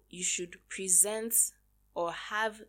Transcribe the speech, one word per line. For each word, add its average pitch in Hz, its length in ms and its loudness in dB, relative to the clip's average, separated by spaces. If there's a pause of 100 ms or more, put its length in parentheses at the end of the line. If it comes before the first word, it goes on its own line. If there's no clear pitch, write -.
you 180 160 -8
should 180 320 -4 (140)
present 214 640 2 (600)
or 170 180 -2
have 214 560 -2